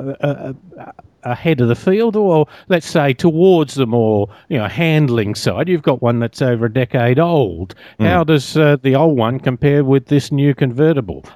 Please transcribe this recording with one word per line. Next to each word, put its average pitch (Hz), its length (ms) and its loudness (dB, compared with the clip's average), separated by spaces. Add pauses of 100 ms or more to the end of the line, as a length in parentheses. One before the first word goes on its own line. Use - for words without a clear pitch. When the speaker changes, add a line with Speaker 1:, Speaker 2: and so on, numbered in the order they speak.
(200)
Speaker 1:
a, 143 80 -4
a, 135 260 -8 (260)
a, - 120 -20 (300)
ahead 123 380 -2
of 120 80 4
the 117 80 2
field, 208 400 0
or 170 300 2 (220)
let's 175 200 0
say 143 240 0
towards 165 640 2
the 135 100 0
more, 110 420 0 (200)
you 151 100 -2
know, 107 80 -4
handling 123 680 0
side. 123 320 -4
You've 175 140 0
got 131 200 0
one 120 160 0
that's 117 240 -4
over 120 240 0
a 107 60 -4
decade 127 480 0
old. 110 560 -2 (220)
Speaker 2:
Hmm. 110 80 0
Speaker 1:
How 175 180 2
does, 151 320 0
uh, 147 260 4
the 135 140 2
old 151 200 2
one 120 220 0
compare 143 460 0
with 135 220 0
this 143 260 0
new 143 200 2
convertible? 127 720 -2 (120)